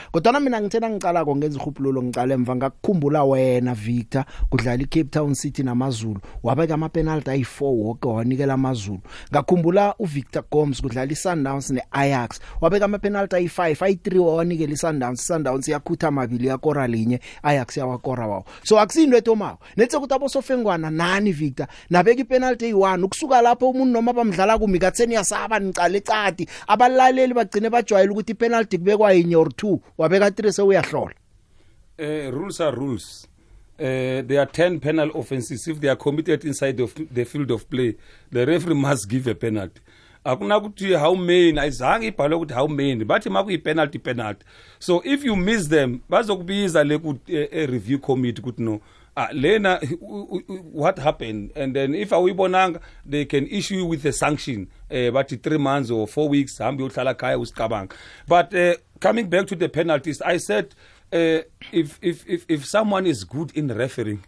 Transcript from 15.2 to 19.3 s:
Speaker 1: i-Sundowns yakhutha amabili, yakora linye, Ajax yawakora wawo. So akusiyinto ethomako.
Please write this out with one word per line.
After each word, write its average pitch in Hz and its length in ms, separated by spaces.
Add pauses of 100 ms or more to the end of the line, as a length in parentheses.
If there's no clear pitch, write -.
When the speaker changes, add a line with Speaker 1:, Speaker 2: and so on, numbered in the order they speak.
Speaker 1:
i-Sundowns 135 460
yakhutha 160 400
amabili, 123 400
yakora 135 400
linye, 117 320 (240)
Ajax 143 340
yawakora 127 500
wawo. 98 180 (180)
So 214 160
akusiyinto 262 380
ethomako. 226 420 (180)